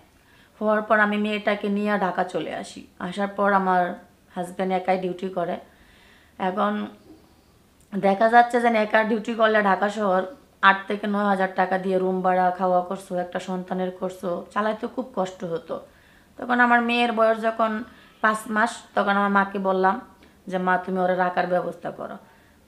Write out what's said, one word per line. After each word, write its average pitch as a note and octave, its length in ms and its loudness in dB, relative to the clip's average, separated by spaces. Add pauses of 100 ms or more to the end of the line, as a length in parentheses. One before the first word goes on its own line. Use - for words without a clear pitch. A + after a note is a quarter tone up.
(600)
হওয়ার G#3+ 220 0
পর G#3+ 180 2
আমি G#3 160 2
মেয়েটাকে G#3 520 -2
নিয়ে G#3 300 0
ঢাকা F#3 260 0
চলে E3 300 -6
আসি। - 320 -12 (120)
আসার G3 300 -6
পর G3+ 240 0
আমার F#3 420 2 (400)
হাজব্যান্ড F#3 400 -4
একাই F#3 240 0
ডিউটি F3+ 300 -6
করে। F3+ 280 -4 (840)
এখন G#3 480 -2 (1120)
দেখা G3 300 4
যাচ্ছে A#3+ 320 6
যে A#3 80 4
একা A3 360 2
ডিউটি A3 300 -2
করলে G#3+ 280 4
ঢাকা G3 260 2
শহর G#3 340 0 (400)
আট G3 140 6 (120)
থেকে G#3 180 -4
নয় G3+ 180 0
হাজার F#3+ 320 2
টাকা F#3+ 220 0
দিয়ে F#3 200 0
রুম F#3 220 0
ভাড়া, F#3 300 2
খাওয়া F3+ 320 2
খরচ, F#3+ 300 -8
একটা F3+ 260 -4
সন্তানের F#3 520 -6 (100)
খরচ F3+ 520 -6
চালাইতে G#3+ 340 -2
খুব B3 280 -8
কষ্ট F#3 300 -6
হতো। E3 360 -8 (560)
তখন A#3+ 240 -2
আমার A#3+ 220 4
মেয়ের A#3+ 300 0
বয়স A3 300 2
যখন A3+ 420 -2 (360)
পাঁচ A3 160 2 (100)
মাস, A3 360 -2 (120)
তখন G3+ 160 2
আমার G3+ 200 2
মাকে G3 280 2
বললাম F#3+ 420 2 (460)
যে, F#3 120 -4
"মা, F3+ 200 2
তুমি F#3 200 -4
ওরে F3+ 180 2
রাখার F3+ 300 0
ব্যবস্থা F3 440 -4
করো।" - 260 -12 (500)